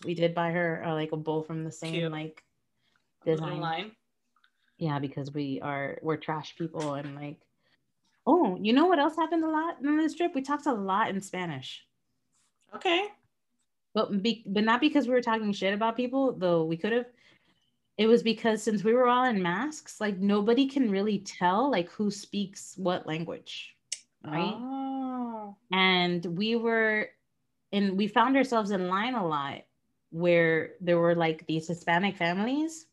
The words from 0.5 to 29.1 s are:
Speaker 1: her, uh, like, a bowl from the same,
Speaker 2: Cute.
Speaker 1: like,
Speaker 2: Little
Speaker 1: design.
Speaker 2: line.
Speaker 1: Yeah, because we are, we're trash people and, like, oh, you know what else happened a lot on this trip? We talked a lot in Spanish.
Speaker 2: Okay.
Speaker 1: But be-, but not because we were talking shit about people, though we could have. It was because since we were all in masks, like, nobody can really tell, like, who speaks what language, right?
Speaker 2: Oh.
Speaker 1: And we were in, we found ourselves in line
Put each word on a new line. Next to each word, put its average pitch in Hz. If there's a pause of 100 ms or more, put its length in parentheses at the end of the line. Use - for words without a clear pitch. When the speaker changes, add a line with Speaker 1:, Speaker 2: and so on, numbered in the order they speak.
Speaker 1:
her, 170
uh, 165
like, 156
a 165
bowl 156
from 160
the 160
same, 160
Speaker 2:
Cute. 165
Speaker 1:
like, 156 (800)
Speaker 2:
Little 160
Speaker 1:
design. 151
Speaker 2:
line. 165 (840)
Speaker 1:
Yeah, 147
because 139
we 143
are, 139
we're 156
trash 151
people 160
and, 143
like, 147 (840)
oh, 277
you 208
know 302
what 359
else 311
happened 320
a 320
lot 320 (100)
on 294
this 311
trip? 349
We 269
talked 285
a 294
lot 196
in 190
Spanish. 170 (880)
Speaker 2:
Okay. 359 (880)
Speaker 1:
But 202
be-, 220
but 202
not 226
because 294
we 254
were 247
talking 226
shit 196
about 226
people, 254
though 170
we 165
could 208
have. 240 (920)
It 214
was 233
because 220
since 214
we 220
were 254
all 247
in 226
masks, 196
like, 196
nobody 208
can 269
really 196
tell, 196
like, 175
who 208
speaks -
what 180
language, - (480)
right? 170
Speaker 2:
Oh. 254 (160)
Speaker 1:
And 180 (100)
we 220
were 220 (640)
in, 196
we 208
found 247
ourselves 233
in 180
line 214